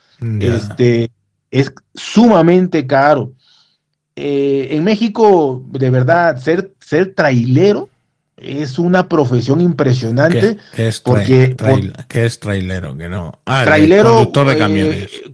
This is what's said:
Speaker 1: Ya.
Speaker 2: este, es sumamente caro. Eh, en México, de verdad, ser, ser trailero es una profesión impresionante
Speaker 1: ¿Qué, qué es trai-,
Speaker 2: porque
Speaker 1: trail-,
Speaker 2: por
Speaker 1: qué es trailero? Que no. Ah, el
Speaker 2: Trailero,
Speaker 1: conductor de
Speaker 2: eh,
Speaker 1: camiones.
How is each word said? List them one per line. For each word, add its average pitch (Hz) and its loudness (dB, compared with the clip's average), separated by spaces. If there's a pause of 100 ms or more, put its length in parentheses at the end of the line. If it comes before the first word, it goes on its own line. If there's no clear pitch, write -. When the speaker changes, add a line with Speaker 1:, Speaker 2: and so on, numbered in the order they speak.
(200)
Speaker 1:
Ya. 113 -2
Speaker 2:
este, 117 -2 (400)
es 135 -2 (220)
sumamente 180 2
caro. 139 0 (840)
Eh, 139 -2
en 156 -2
México, 208 2
de 131 -2
verdad, 147 2
ser, 165 -4
ser 180 -2
trailero 156 0 (480)
es 135 -10
una 180 0
profesión 135 0
impresionante 135 0
Speaker 1:
¿Qué, - 0 (180)
qué 113 -2
es - -8
trai-, - -20
Speaker 2:
porque 123 2
Speaker 1:
trail-, - 0
Speaker 2:
por - -18
Speaker 1:
qué 117 -2
es 117 -4
trailero? 92 -8
Que 85 -12
no. 87 -10
Ah, 165 -2
el 147 0
Speaker 2:
Trailero, 160 4
Speaker 1:
conductor 175 2
de 135 2
Speaker 2:
eh, - 0
Speaker 1:
camiones. 98 -2 (240)